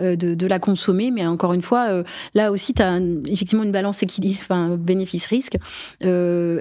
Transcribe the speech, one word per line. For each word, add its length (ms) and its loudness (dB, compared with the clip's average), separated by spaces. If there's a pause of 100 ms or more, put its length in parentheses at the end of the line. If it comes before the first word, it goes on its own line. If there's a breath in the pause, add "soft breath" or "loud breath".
euh, 140 2
de, 180 0
de 140 0
la 100 2
consommer. 540 0
Mais 160 0
encore 260 2
une 80 2
fois, 280 2
euh, 140 0 (300 loud breath)
là 180 4
aussi, 220 -2
t'as 160 4
un, 360 0
effectivement 380 0
une 80 0
balance 300 -2
équili-, 380 0
enfin, 380 0
bénéfice-risque, 800 -2 (460 loud breath)
euh, 580 2